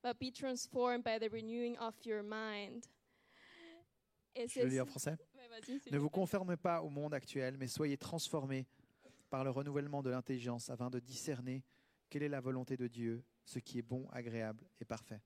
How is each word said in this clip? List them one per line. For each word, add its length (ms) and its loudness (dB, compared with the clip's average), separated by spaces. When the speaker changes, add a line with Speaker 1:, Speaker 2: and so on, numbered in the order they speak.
Speaker 1:
but 160 -2
be 120 -4
transformed 720 2
by 160 2
the 120 0
renewing 460 0
of 180 -2
your 180 0
mind." 640 -4
Et 120 -2
Speaker 2:
Je 140 -4
le 80 8
Speaker 1:
c'est 0 -
Speaker 2:
lis 120 4
en 40 2
Speaker 1:
ça. 60 -10
Speaker 2:
français. 260 -2
Speaker 1:
Ouais, 140 -18
vas-y, 300 -6
s'il 120 -8
Speaker 2:
Ne 60 2
Speaker 1:
te 40 4
Speaker 2:
vous 80 4
Speaker 1:
plaît. 120 2
Speaker 2:
conformez 360 4
pas 240 4
au 80 -2
monde 240 0
actuel, 440 0
mais 100 -2
soyez 300 2
transformés 680 0
par 140 0
le 60 4
renouvellement 520 0
de 80 2
l'intelligence 600 0
afin 200 -2
de 100 0
discerner 640 -4
quelle 140 0
est 60 2
la 120 0
volonté 360 0
de 100 0
Dieu, 360 0
ce 140 -6
qui 200 -4
est 20 0
bon, 280 -2
agréable 560 -4
et 60 -6
parfait. 400 -8